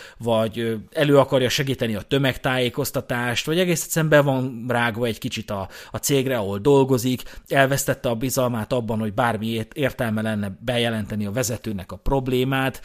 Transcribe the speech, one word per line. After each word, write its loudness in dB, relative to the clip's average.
vagy, 0
ö, -2
elő 4
akarja 4
segíteni -2
a -6
tömegtájékoztatást, -2
vagy 0
egész 0
egyszerűen 0
be 10
van -2
rágva 0
egy -2
kicsit -8
a, -6
a -8
cégre, 0
ahol -2
dolgozik, 4
elvesztette 2
a 0
bizalmát -2
abban, -2
hogy -4
bármi 0
ért-, -6
értelme -2
lenne -4
bejelenteni -2
a -4
vezetőnek -4
a -10
problémát, 0